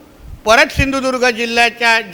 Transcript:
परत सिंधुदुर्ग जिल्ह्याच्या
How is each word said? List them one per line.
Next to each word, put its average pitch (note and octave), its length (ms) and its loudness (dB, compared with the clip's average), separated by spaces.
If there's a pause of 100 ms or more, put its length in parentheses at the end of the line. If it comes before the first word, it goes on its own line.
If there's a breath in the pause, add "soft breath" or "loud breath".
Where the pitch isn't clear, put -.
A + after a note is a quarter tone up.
(460)
परत A#3+ 260 4
सिंधुदुर्ग C4 580 -2
जिल्ह्याच्या A#3 720 0 (140)